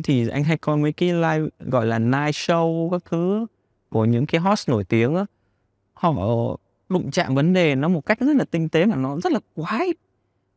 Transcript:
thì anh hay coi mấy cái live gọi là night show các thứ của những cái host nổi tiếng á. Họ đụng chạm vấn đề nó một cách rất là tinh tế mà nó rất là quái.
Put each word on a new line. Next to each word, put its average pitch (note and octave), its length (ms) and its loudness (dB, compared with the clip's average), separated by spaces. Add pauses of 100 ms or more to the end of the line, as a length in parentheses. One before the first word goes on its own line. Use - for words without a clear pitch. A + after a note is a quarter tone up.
thì A#2+ 240 2
anh C#3+ 160 -2
hay D#3+ 120 2
coi D3+ 200 -2
mấy D3 160 0
cái F3 200 0
live D#3+ 360 0 (100)
gọi B2 280 0
là A2+ 120 0
night C3+ 360 0
show E3 560 0
các F3+ 200 -4
thứ F#3+ 360 -2 (440)
của A2 140 2
những A#2+ 220 2
cái E3 140 0
host G3 280 0
nổi G#2+ 160 0
tiếng A#2+ 300 0
á. G3 120 -2 (680)
Họ E3+ 180 0 (760)
đụng F3+ 220 -2
chạm C#3+ 240 -2
vấn D3+ 180 4
đề E3+ 220 4
nó C#3 140 0
một F3 180 0
cách A3 140 0
rất C#4+ 160 2
là F#3+ 140 2
tinh E3 180 -2
tế E3 180 2
mà G#3 100 2
nó C3+ 240 -4
rất F4 120 0
là A3+ 80 0 (140)
quái. A3 340 -4 (680)